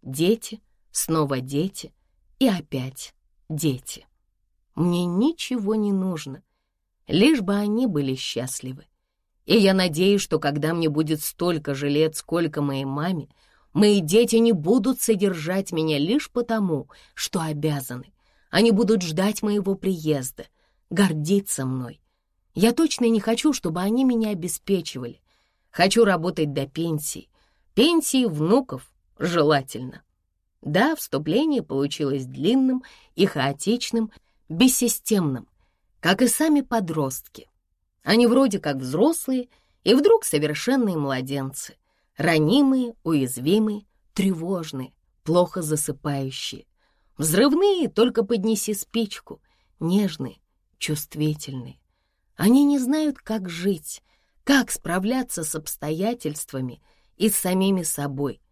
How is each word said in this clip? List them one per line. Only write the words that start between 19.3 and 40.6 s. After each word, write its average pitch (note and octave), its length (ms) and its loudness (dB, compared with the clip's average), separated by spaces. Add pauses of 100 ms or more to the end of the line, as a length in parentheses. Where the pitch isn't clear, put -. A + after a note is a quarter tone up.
моего G#3 320 0
приезда, D#3 720 -4 (420)
гордиться E3+ 800 0
мной. B2+ 340 -6 (540)
Я G#3+ 180 4
точно D4 340 0
не A3+ 140 4
хочу, A#3 320 0
чтобы F3 280 -4
они A3 240 0
меня A3+ 260 2
обеспечивали. E3 920 -4 (500)
Хочу G3 340 4
работать E3+ 480 0
до C3+ 140 -4
пенсии. D#3 600 -6 (460)
Пенсии D4 500 4
внуков F#3 680 0 (280)
желательно. D3 840 0 (600)
Да, A3 340 0
вступление A3+ 680 -2
получилось C#3 640 -4
длинным B3+ 560 0 (320)
и F3+ 120 2
хаотичным, G3 840 -2 (400)
бессистемным, F#3+ 1000 0 (520)
как F#3 200 2
и B3+ 80 4
сами D4+ 320 2
подростки. D#3+ 880 -4 (540)
Они A3+ 240 4
вроде B3 320 4
как D3 180 -4
взрослые, B3 720 -2 (360)
и G#3+ 100 4
вдруг F#4 300 6
совершенные E3 760 0